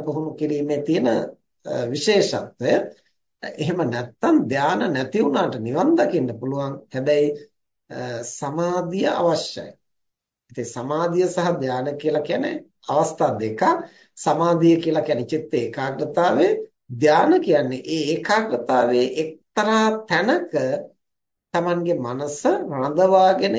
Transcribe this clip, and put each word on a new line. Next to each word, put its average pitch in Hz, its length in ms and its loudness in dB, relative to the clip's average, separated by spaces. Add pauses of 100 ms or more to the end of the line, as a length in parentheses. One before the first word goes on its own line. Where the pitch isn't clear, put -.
පුහුණු 156 320 -4
කිරීමේ 147 460 -2
තියෙන, 175 260 0 (580)
අ, 139 80 -6 (120)
විශේෂත්වය. 151 880 0 (720)
එහෙම 170 400 -4
නැත්තම් 127 520 0 (120)
ධාන 139 340 0 (100)
නැති 131 300 -2
වුණාට 220 380 0
නිවන් 139 360 0
දකින්න 170 380 0
පුළුවන්. 135 400 -6 (160)
හැබැයි, 147 380 2 (640)
අ, 143 100 -14 (320)
සමාධිය 175 760 -2
අවශ්‍යයි. - 640 -2 (760)
ඉතින් 120 180 -8
සමාධිය 165 600 -2
සහ 175 200 -2 (120)
ධාන 131 280 -4 (100)
කියලා 151 240 0
කියන්නේ - 340 -4 (320)
අවස්ථා 147 500 0
දෙකක්. 107 240 -4 (560)
සමාධිය 165 600 4
කියලා 160 240 0
කියන්නේ 127 300 -2
චිත්ත - 220 -4
ඒකාග්‍රතාවය. 151 920 0 (440)
ධාන 151 400 4 (100)
කියන්නේ 131 440 2
ඒ 156 220 -2
ඒකාග්‍රතාවයේ 127 1080 2
එක්තරා 214 720 0 (180)
තැනක 202 460 0 (1000)
Tamanගේ 175 420 0
මනස 139 440 -6 (320)
රඳවාගෙන 185 880 4